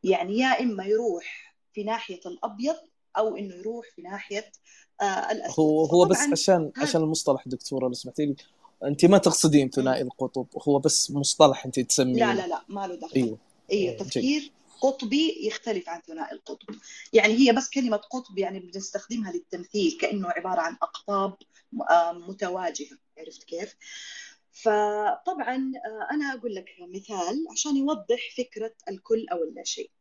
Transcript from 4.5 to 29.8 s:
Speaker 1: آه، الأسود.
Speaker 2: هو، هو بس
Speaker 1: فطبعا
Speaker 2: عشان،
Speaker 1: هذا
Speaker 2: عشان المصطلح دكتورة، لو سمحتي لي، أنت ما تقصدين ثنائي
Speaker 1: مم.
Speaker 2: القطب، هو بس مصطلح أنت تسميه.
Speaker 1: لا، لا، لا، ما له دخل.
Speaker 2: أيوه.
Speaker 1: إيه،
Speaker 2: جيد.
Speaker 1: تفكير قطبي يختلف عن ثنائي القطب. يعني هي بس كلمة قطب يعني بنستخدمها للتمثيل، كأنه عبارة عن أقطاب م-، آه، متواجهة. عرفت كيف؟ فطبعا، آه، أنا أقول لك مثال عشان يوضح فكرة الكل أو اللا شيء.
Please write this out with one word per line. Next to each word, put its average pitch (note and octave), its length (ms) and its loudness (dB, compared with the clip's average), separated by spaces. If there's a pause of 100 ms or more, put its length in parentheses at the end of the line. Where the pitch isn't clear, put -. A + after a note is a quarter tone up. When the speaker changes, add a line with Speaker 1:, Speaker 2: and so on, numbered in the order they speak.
Speaker 1:
آه، G3+ 40 2
الأسود. - 540 -2
Speaker 2:
هو، D#3 260 6
هو E3+ 200 6
بس F3+ 120 4
Speaker 1:
فطبعا D4 160 2
Speaker 2:
عشان، E3+ 440 2
Speaker 1:
هذا D3 120 0
Speaker 2:
عشان E3 120 2
المصطلح D3+ 480 0
دكتورة، B2+ 380 -6
لو B2 60 -2
سمحتي B2+ 340 -4
لي، C#3+ 100 -2 (480)
أنت C#3+ 200 2
ما G3 140 10
تقصدين D3+ 520 6
ثنائي C3 320 0
Speaker 1:
مم. B2+ 60 -4
Speaker 2:
القطب، B2+ 380 -6 (220)
هو C#3+ 100 4
بس C#3+ 320 2
مصطلح C#3+ 540 4
أنت C3 160 -4
تسميه. C3+ 520 2
Speaker 1:
لا، - 20 2
لا، F#3 120 -2
لا، E3 220 -6
ما G3 180 -8
له F3+ 80 -8
دخل. D#3+ 220 -6
Speaker 2:
أيوه. A2+ 220 0 (320)
Speaker 1:
إيه، F#3+ 200 0
Speaker 2:
جيد. A2 100 -10
Speaker 1:
تفكير C4+ 520 -2 (280)
قطبي C4+ 640 0
يختلف F#3+ 420 -6
عن E3+ 120 -10
ثنائي D#3+ 320 -12
القطب. - 340 -14 (460)
يعني G#3+ 220 6
هي B3 180 8
بس B3+ 180 0
كلمة B3 260 0
قطب G#3 420 -8
يعني F#3+ 220 -4
بنستخدمها G3 720 -8
للتمثيل، F3 680 -4
كأنه G3 280 -2
عبارة F3 320 -2
عن E3 220 -4
أقطاب G3 540 -4 (360)
م-، - 100 -6
آه، E3+ 300 4
متواجهة. F3+ 840 -8 (200)
عرفت D#3+ 260 -18
كيف؟ - 320 -10 (760)
فطبعا، C4 1200 0 (140)
آه، A3 280 -8
أنا C#4 200 -2
أقول A#3 200 -8
لك F#3 100 -10 (300)
مثال G3+ 580 -4
عشان D4 240 -2
يوضح C4+ 600 -2
فكرة A3+ 380 -6 (140)
الكل A3 440 -2
أو E3+ 120 -2
اللا D#3+ 200 -10
شيء. - 260 -8 (100)